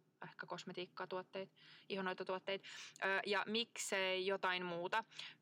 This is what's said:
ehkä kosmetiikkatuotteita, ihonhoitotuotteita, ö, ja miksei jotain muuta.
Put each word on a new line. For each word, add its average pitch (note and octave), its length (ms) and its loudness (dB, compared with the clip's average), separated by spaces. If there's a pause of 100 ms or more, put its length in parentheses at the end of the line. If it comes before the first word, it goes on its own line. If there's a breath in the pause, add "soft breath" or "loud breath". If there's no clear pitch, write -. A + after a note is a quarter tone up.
(240)
ehkä - 220 -8
kosmetiikkatuotteita, F#3 1080 -6 (360 loud breath)
ihonhoitotuotteita, F#3+ 760 0 (360 loud breath)
ö, F#3+ 220 6
ja G3 220 4
miksei F#3+ 800 2
jotain F#3 380 4
muuta. F3+ 380 0 (380 loud breath)